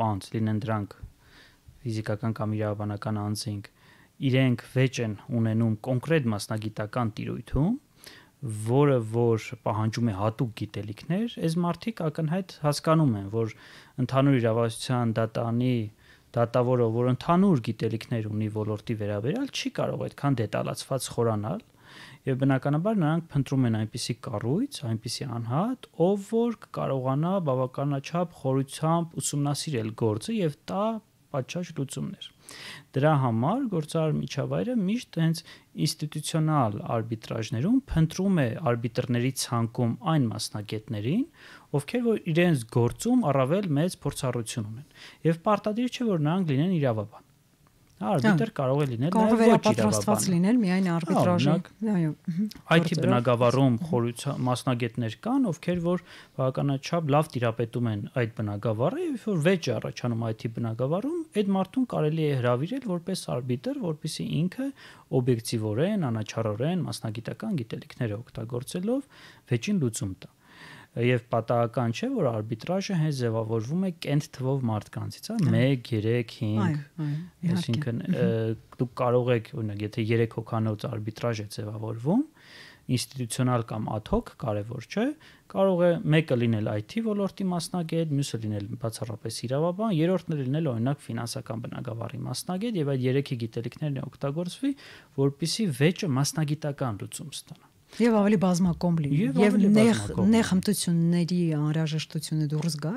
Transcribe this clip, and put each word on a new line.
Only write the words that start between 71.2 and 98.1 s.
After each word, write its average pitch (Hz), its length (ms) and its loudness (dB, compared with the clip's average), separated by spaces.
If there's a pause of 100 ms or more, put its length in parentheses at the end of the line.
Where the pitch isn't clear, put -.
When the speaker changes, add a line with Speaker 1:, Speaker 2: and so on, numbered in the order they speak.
Speaker 1:
պատահական 117 640 0
չէ, - 160 -4
որ 214 180 0
արբիտրաժը 143 720 -4
հենց 151 220 0
ձևավորվում 113 640 -2
է 180 40 -2 (120)
կենթ 143 220 0 (100)
թվով 131 320 -2
մարդկանցից, 107 640 -6
հա, 220 80 -6
Speaker 2:
Այո։ 135 160 2
Speaker 1:
մեկ, 123 420 2
երեք, 113 440 0
հինգ, 110 260 0
Speaker 2:
Այո, 151 140 2 (260)
այո, 147 140 -2 (260)
իհարկե։ 175 140 2
Speaker 1:
այսինքն, 117 420 -2
Speaker 2:
Մհմ։ - 180 0
Speaker 1:
ը, 113 380 2 (240)
դուք 123 220 -2
կարող 123 320 4
եք, 113 240 -2
օրինակ, 104 260 -4
եթե 107 240 -2
երեք 117 300 2
հոգանոց 110 500 -2
արբիտրաժ 110 560 -4
է - 100 -10
ձևավորվում, 113 680 -2 (760)
ինստիտուցիոնալ 123 720 -2
կամ 110 260 -6
ad 107 220 -6
hoc, - 260 -4
կարևոր 113 460 -4
չէ, 220 180 -2 (480)
կարող 190 300 4
է 175 80 6 (240)
մեկը 139 260 2
լինել 113 300 2
I 104 160 -2
T 226 180 -4
ոլորտի 202 460 -2
մասնագետ, 165 680 -2
մյուսը 127 300 -2
լինել 104 200 -4 (140)
բացառապես 113 640 -6
իրավաբան, 175 560 0
երրորդն 175 360 0
էլ 135 100 -2
լինել, 147 260 0
օրինակ, 123 320 -2
ֆինանսական 117 640 -8
բնագավառի 120 520 -8 (120)
մասնագետ, 185 500 -4
և 139 140 0
այդ 127 120 0
երեքի 131 360 0
գիտելիքներն 123 580 -6
է - 60 -8
օգտագործվի, 175 680 -4 (440)
որպեսզի 156 580 0
վեճը 151 400 2
մասնագիտական 143 840 -2
լուծում - 340 -12
ստանա։ - 280 -18 (220)
Speaker 2:
Եվ 226 300 4